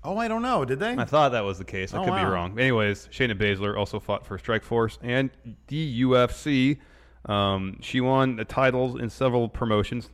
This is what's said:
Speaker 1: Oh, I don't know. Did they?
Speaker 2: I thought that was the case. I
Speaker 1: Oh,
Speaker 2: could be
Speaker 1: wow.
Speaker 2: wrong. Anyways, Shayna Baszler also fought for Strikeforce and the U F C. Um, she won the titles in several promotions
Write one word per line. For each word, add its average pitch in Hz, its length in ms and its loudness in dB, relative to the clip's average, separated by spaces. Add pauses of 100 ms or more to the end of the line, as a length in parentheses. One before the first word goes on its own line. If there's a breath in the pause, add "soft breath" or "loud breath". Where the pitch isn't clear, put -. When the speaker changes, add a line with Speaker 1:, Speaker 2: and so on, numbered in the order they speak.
Speaker 1:
Oh, 180 140 -6
I 233 120 -2
don't 226 120 -2
know. 233 240 0
Did 135 160 -2
they? 233 160 -2
Speaker 2:
I - 80 0
thought 147 280 4
that 110 120 0
was 98 140 -4
the 92 80 -10
case. 95 260 -6
I - 60 -4
Speaker 1:
Oh, 190 60 -4
Speaker 2:
could 180 100 0
be 190 80 0
Speaker 1:
wow. 95 100 2
Speaker 2:
wrong. 92 260 -2
Anyways, 113 540 2
Shayna 120 220 0
Baszler 101 420 0
also 104 240 -4
fought - 240 -4
for 95 140 -10
Strikeforce 117 640 -2
and 127 260 0 (380)
the 143 100 -8
U 127 400 2
F 123 180 4
C. 135 440 2 (480 soft breath)
Um, 98 560 0
she - 180 -2
won 131 360 2
the 110 100 -8
titles 127 520 0
in 117 120 -6
several 120 400 0
promotions 110 640 -2